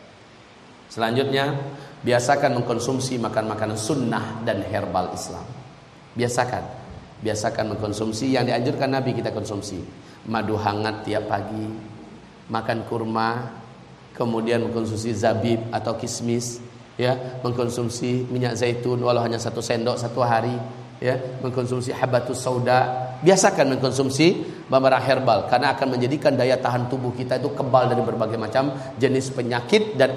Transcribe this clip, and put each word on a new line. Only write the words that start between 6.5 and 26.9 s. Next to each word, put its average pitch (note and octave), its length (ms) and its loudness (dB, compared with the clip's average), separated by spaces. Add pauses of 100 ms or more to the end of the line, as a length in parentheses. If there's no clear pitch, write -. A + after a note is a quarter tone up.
Biasakan G#2+ 480 -2
mengkonsumsi A2 560 -2
yang B2+ 160 2
dianjurkan B2+ 480 0
Nabi, B2+ 240 0
kita A2 160 -4
konsumsi. G2 720 -8 (220)
Madu G#2+ 320 0
hangat G#2 480 -2
tiap G#2 240 -2
pagi, G#2+ 400 -4 (800)
makan A2+ 400 -2
kurma, A2+ 560 -2 (640)
kemudian A#2 480 0
mengkonsumsi A2+ 560 -2
zabib A2+ 560 0
atau A2+ 240 -2
kismis, A#2+ 640 -4 (400)
ya, B2 160 2 (240)
mengkonsumsi B2 880 -2
minyak A#2+ 320 -2
zaitun A#2+ 480 0
walau A#2 160 4
hanya A#2 160 -2
satu A#2 240 -4
sendok A#2 320 0
satu A#2+ 240 -4
hari, A#2+ 320 4 (480)
ya, B2+ 160 0 (240)
mengkonsumsi B2 560 -2
habatus B2 480 0
sauda. B2+ 640 2 (160)
Biasakan D#3 560 6
mengkonsumsi C3+ 640 2 (240)
barang C3 400 4
herbal B2+ 400 4
karena C3 240 4
akan C3 240 0
menjadikan C3+ 400 2
daya B2+ 240 4
tahan B2 320 0